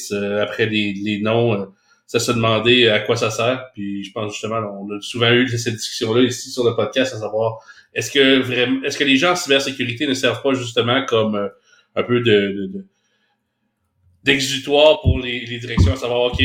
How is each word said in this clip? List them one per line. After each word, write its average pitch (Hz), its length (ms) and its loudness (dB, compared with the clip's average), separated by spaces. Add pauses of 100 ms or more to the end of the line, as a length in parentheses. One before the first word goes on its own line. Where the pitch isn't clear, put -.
(120)
euh, 101 300 -2
après 110 240 -2
les, 107 260 -2
les 104 300 -6
noms, 113 320 2
euh, 98 100 -4 (420)
ça 120 140 -2
se 123 120 0
demandait 113 580 4
à 104 100 2
quoi 117 160 0
ça 113 140 -2
sert. 123 420 -4
Puis 101 320 -8
je 95 80 -16
pense 104 220 -8
justement, 110 240 -6
on 101 360 -8
a 104 60 -10
souvent 117 320 0
eu 123 160 4
cette 117 280 -4
discussion-là 113 440 -2
ici - 300 0
sur 123 140 -2
le 113 120 2
podcast, 120 380 -2
à 110 40 -10
savoir, 110 420 -4 (340)
est-ce 117 160 -6
que 135 300 4
vraiment, 123 440 -2
est-ce 143 140 -4
que 147 60 0
les 135 120 4
gens 175 160 2
en 170 40 0
cybersécurité 135 720 -2
ne 131 60 -2
servent 123 300 -2
pas 139 100 2
justement 120 540 0
comme, 110 280 0
euh, 101 140 -4 (480)
un 104 60 0
peu 120 180 0
de, 117 40 -4
de, 101 420 2
de, 95 180 -12 (1400)
d'exutoire 139 800 4
pour 131 180 2
les, 123 280 -6
les 120 120 -10
directions, 120 360 0
à - 20 -4
savoir, 123 280 0
OK, 123 200 0